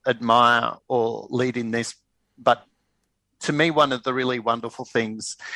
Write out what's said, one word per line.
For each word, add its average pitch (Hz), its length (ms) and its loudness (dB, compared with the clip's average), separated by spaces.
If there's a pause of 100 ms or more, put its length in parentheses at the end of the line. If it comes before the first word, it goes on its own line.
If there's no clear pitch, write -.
admire 120 680 4 (140)
or 117 420 -2
lead 127 260 -2
in 117 140 -6
this, 117 240 -4 (440)
but 120 260 2 (760)
to - 120 -4
me, 156 180 2
one 147 220 2
of 123 120 -6
the 127 100 -2
really 127 240 -2
wonderful 117 460 -4
things 110 520 -6 (200)